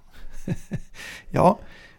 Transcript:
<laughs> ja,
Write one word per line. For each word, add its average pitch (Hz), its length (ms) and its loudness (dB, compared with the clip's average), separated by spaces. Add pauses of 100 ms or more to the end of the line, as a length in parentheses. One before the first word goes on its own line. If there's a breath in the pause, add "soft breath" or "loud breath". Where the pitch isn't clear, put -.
(460 loud breath)
<laughs> - 840 -8
ja, 185 280 6 (400 loud breath)